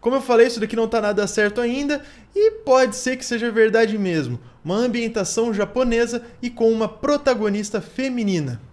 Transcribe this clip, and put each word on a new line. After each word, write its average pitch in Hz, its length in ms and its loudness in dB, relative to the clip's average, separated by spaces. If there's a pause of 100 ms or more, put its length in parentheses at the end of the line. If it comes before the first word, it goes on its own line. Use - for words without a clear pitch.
Como 254 160 0
eu 262 40 0
falei, 247 260 6
isso 247 120 -4
daqui 220 160 -4
não 226 100 0
tá 226 140 0
nada 208 280 0
certo 208 340 0
ainda 277 400 -2 (340)
e 427 160 4 (140)
pode 262 280 4
ser 254 220 -4
que 254 80 -12
seja 240 260 -4
verdade 220 480 4
mesmo. 160 400 -2 (280)
Uma 170 100 -2
ambientação 233 800 -2
japonesa 233 680 0 (200)
e 247 80 -4
com 226 200 2
uma 220 200 0
protagonista 214 920 -2
feminina 196 840 -4 (120)